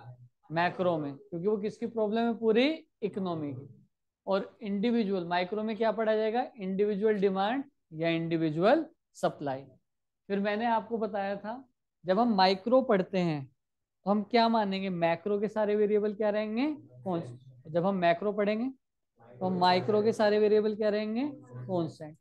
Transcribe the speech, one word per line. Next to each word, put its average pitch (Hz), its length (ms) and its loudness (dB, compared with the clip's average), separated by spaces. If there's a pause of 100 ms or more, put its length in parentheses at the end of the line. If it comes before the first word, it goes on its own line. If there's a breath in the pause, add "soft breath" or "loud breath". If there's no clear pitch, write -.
(520)
Macro 175 460 0
में, 143 160 -6
क्योंकि 170 320 -8
वो 214 120 0
किसकी 214 300 -6
प्रॉब्लम 226 320 -2
है? 233 160 0
पूरी 226 320 2 (340)
economy 175 520 -4
की। 131 120 -14 (600)
और 196 360 -2
individual, 202 640 0
micro 180 360 -2
में 220 140 -4
क्या 220 160 2
पढ़ा 220 240 0
जाएगा? 220 300 0 (120)
Individual 208 640 0
demand 202 440 0 (300)
या 160 160 -2
individual 165 760 2 (300)
supply। 139 480 -4 (640)
फिर 202 120 -2
मैंने 208 280 -2
आपको 226 300 -2
बताया 202 380 -4
था, 214 260 -10 (420)
जब 185 140 2
हम 233 180 4
micro 196 480 4
पढ़ते 190 360 2
हैं 156 240 0 (640)
तो 190 40 0
हम 208 140 2
क्या 233 240 4
मानेंगे? 196 400 0
Macro 170 520 0
के 214 80 -2
सारे 208 280 0
variable 214 380 2
क्या 214 160 -2
रहेंगे? 214 360 -2 (300)
constant। 170 440 -6 (280)
जब 170 180 0
हम 196 100 2
macro 170 360 2
पढ़ेंगे 214 360 -2 (640)
तो - 200 -6
micro 185 520 2
के 220 100 2
सारे 214 260 2
variable 214 380 4
क्या 214 120 0
रहेंगे? 214 400 -2
कांस्टेंट। 165 920 -8